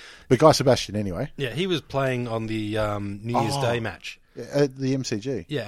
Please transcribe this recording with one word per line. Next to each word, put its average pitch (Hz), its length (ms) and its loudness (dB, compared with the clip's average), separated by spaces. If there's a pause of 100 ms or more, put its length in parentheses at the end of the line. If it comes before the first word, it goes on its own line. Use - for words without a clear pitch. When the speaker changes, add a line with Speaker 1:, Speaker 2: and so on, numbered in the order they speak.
(300)
Speaker 1:
But 131 100 6
Guy 151 140 10
Sebastian, 123 420 2
anyway. 104 400 -4
Speaker 2:
Yeah, 127 180 -6
he 180 140 -2
was 170 140 0
playing 131 480 -2
on 113 180 -4
the, 110 300 -4
um, 104 440 -2
New 120 180 -2
Year's 113 180 0
Speaker 1:
Oh. 139 40 -2
Speaker 2:
Day 120 200 0
match. - 380 -8 (160)
Speaker 1:
Yeah, 120 180 -12
at 143 240 4
the 135 160 0
M 131 100 -2
C 110 160 -2
G. 117 300 -6
Speaker 2:
Yeah, 127 180 -4